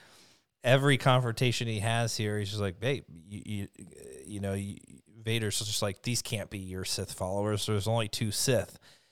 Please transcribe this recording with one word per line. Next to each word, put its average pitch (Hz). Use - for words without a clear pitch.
every 135
confrontation 123
he 110
has 117
here, 107
he's 101
just 104
like, 95
"Babe, 120
you, 101
you, 101
you 101
know, 98
you, 101
Vader's 110
just 107
like, 101
'These 120
can't 101
be 104
your 92
Sith -
followers. 101
There's 104
only 113
two 110
Sith.'" -